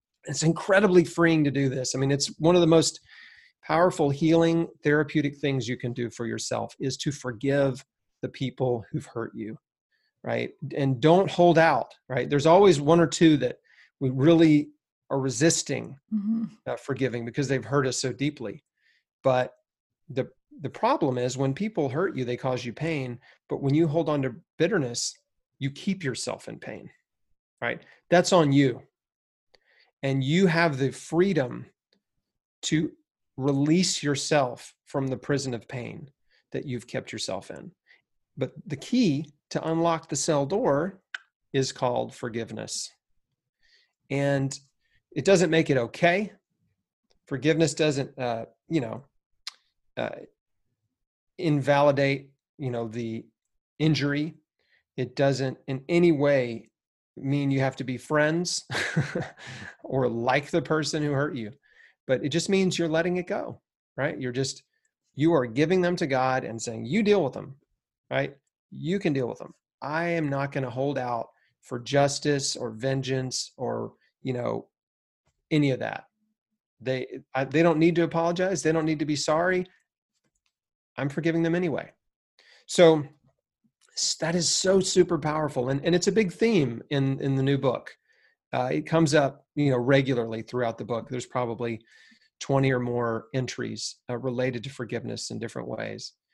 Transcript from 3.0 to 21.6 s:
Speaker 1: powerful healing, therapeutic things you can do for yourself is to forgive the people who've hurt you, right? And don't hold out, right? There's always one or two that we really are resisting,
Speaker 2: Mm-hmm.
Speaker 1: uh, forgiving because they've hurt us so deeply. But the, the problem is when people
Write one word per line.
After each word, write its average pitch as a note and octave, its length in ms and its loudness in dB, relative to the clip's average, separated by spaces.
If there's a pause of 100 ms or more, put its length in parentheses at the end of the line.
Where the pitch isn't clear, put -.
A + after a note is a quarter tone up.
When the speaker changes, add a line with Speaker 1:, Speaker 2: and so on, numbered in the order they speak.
Speaker 1:
powerful E3 460 2
healing, E3 580 2 (160)
therapeutic D3 540 0
things C3+ 300 -2
you B2 100 -4
can A#2+ 160 -6
do A#2+ 160 -6
for A#2 160 -10
yourself A2+ 540 -6
is C3+ 180 -6
to - 140 -4
forgive C3+ 720 -2 (380)
the - 80 -6
people B2+ 640 -4
who've D#3 140 -6
hurt - 280 -10
you, A2 240 -12 (640)
right? A#2+ 280 -4 (240)
And C3+ 240 0
don't D#3+ 320 4
hold F3 260 6
out, D#3+ 360 2 (160)
right? C3 200 -2
There's C#3+ 160 2
always F3 340 8
one D#3 200 6
or E3 80 4
two D#3+ 300 6
that B2 200 -2 (420)
we C3+ 100 -2
really D3+ 600 6 (400)
are C#3 100 0
resisting, C3+ 800 -2 (160)
Speaker 2:
Mm-hmm. A3 300 -2 (240)
Speaker 1:
uh, B2 80 -4
forgiving A#2+ 500 -4
because B2 220 -4
they've B2+ 180 -2
hurt C3+ 220 2
us B2 100 -4
so B2+ 160 -4
deeply. B2+ 500 -6 (600)
But B2+ 300 2 (560)
the, B2+ 200 -4 (320)
the C#3+ 80 -8
problem F3+ 480 0
is B2 200 -4
when C3+ 160 0
people E3+ 360 -2